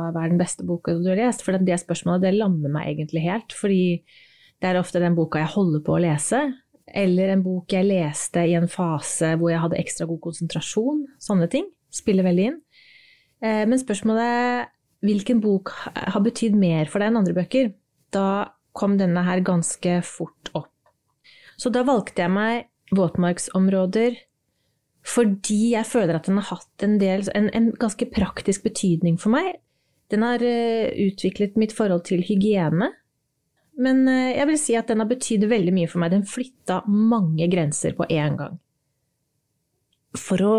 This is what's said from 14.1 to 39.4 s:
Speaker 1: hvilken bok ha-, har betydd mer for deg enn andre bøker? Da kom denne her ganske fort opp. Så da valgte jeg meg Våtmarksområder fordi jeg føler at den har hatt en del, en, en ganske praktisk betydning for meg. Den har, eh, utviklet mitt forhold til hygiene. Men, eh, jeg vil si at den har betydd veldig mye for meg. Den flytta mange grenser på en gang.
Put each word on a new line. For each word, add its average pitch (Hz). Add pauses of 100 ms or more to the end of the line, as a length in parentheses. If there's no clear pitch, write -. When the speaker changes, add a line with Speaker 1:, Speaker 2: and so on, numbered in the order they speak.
Speaker 1:
hvilken 208
bok 202
ha-, -
har 202
betydd 220
mer 160
for -
deg 208
enn 233
andre 175
bøker? 233 (420)
Da 196 (240)
kom 202
denne 180
her 180
ganske 175
fort -
opp. - (880)
Så -
da 247
valgte 220
jeg 180
meg 226 (220)
Våtmarksområder 190 (880)
fordi 214
jeg 226
føler 165
at -
den 190
har 202
hatt -
en 208
del, 190 (120)
en, 214 (100)
en 226
ganske -
praktisk -
betydning 170
for 214
meg. 349 (560)
Den 214
har, 240
eh, 233 (160)
utviklet 196
mitt 220
forhold 185
til 180
hygiene. 196 (920)
Men, 262
eh, 254
jeg 285
vil 311
si -
at 226
den 220
har 220
betydd 226
veldig 190
mye 175
for 175
meg. 170
Den 196
flytta -
mange 202
grenser 160
på 165
en 151
gang. 147 (1600)